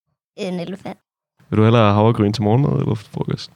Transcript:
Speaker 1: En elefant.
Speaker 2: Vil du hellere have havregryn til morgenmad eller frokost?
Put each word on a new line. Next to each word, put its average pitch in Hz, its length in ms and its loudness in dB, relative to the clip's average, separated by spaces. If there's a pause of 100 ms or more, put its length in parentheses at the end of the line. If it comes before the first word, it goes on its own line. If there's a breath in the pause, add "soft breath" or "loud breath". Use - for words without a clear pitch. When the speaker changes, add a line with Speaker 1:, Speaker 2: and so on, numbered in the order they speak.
(360)
Speaker 1:
En 185 240 -8
elefant. 185 380 -12 (520)
Speaker 2:
Vil 98 60 -2
du 107 60 4
hellere 113 200 4
have 101 120 4
havregryn 107 380 2
til 107 100 -4
morgenmad 120 380 0
eller - 140 -2
frokost? - 600 -10